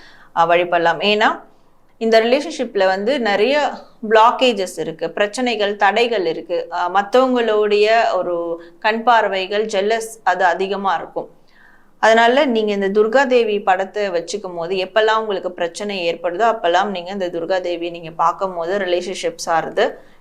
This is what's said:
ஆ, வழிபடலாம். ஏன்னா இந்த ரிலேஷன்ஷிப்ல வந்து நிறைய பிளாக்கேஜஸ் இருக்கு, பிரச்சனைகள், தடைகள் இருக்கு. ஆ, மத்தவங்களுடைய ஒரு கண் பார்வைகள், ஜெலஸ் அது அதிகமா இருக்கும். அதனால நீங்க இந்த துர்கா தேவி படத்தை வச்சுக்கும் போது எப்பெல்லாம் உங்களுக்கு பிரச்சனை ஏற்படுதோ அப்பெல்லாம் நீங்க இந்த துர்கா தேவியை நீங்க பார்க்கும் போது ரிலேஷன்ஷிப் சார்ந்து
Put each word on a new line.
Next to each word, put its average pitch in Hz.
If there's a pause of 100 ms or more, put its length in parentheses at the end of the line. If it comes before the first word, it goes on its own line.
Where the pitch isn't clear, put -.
(360)
ஆ, 170
வழிபடலாம். 170
ஏன்னா 214 (560)
இந்த 226
ரிலேஷன்ஷிப்ல 240
வந்து 202
நிறைய 240 (380)
பிளாக்கேஜஸ் 220
இருக்கு, 165
பிரச்சனைகள், 208
தடைகள் 208
இருக்கு. 165
ஆ, 175
மத்தவங்களுடைய 214
ஒரு 170 (180)
கண் 226
பார்வைகள், 208
ஜெலஸ் 214
அது 185
அதிகமா 190
இருக்கும். - (680)
அதனால 233
நீங்க 220
இந்த 202
துர்கா 254
தேவி 233
படத்தை 196
வச்சுக்கும் 180
போது 170
எப்பெல்லாம் 214
உங்களுக்கு 190
பிரச்சனை 175
ஏற்படுதோ 175
அப்பெல்லாம் 175
நீங்க 185
இந்த 190
துர்கா 170
தேவியை 175
நீங்க 170
பார்க்கும் 175
போது 170
ரிலேஷன்ஷிப் 180
சார்ந்து 165 (220)